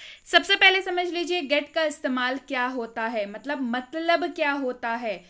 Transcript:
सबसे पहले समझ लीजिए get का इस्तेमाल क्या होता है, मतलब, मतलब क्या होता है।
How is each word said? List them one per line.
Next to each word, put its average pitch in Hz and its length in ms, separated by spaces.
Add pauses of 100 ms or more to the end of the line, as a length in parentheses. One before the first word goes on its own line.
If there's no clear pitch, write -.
(260)
सबसे 370 300
पहले 381 260
समझ 359 260
लीजिए 349 340
get 285 340
का 320 80
इस्तेमाल 262 540
क्या 254 280
होता 233 420
है, 214 240
मतलब, 269 300
मतलब 320 720
क्या 294 180
होता 254 380
है। 226 400